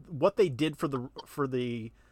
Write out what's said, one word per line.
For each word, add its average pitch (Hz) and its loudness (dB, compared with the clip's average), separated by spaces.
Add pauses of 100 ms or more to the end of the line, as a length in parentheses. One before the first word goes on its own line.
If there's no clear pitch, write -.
what 165 2
they 196 6
did 147 0
for 170 -2
the, 135 -4 (160)
for 143 -2
the, 120 -2 (200)